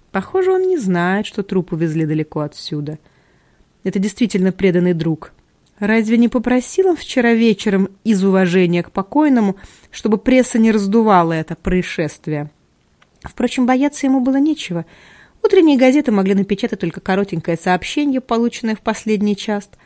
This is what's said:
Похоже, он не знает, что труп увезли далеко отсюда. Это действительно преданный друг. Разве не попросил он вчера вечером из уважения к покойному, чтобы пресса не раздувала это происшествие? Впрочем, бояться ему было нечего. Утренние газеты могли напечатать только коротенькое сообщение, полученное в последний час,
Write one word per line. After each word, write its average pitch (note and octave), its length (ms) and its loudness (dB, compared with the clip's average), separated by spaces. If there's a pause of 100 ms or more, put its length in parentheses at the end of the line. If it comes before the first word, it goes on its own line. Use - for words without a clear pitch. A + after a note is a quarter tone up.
(120)
Похоже, F#4 420 -2
он F#4 80 0
не F#4 160 0
знает, F#3 480 0
что - 180 -8
труп F#3 300 -4
увезли D#3+ 320 -2
далеко D#3 340 -4
отсюда. D3 600 -8 (840)
Это F#3+ 160 -2
действительно F#3+ 520 0
преданный F3+ 420 2
друг. D#3+ 400 -4 (460)
Разве A3 380 0
не A#3 120 4
попросил B3 580 0
он F4 80 2
вчера A#3 380 0
вечером G#3 560 2 (140)
из G3+ 200 0
уважения F#3 580 2
к - 100 -8
покойному, A3+ 680 0 (340)
чтобы G#3 260 -4
пресса B3 400 2
не A3 140 4
раздувала G3+ 600 2
это D#3+ 220 -6
происшествие? D3+ 960 -4 (720)
Впрочем, B3 440 -4
бояться C4+ 420 0
ему C4+ 140 2
было C4 160 0
нечего. C#4 480 -2 (580)
Утренние E4 340 4
газеты C4 340 4
могли G3 220 2
напечатать G3+ 460 -2
только E3+ 200 -6
коротенькое F#3 640 -2
сообщение, C4 600 -2
полученное A#3 540 -2
в - 60 -14
последний G#3 540 -2
час, G3+ 340 -6 (160)